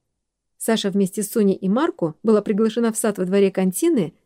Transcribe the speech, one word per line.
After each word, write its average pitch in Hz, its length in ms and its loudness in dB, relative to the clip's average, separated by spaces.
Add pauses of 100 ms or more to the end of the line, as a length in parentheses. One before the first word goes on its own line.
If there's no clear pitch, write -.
(580)
Саша 214 320 -2
вместе 196 320 0
с 196 100 -6
Соней 202 240 2
и 185 140 -4
Марко 226 540 -2
была 214 180 4
приглашена 220 500 0
в 226 60 -6
сад 208 200 -2
во 185 80 -2
дворе 190 260 2
контины, 190 640 0 (120)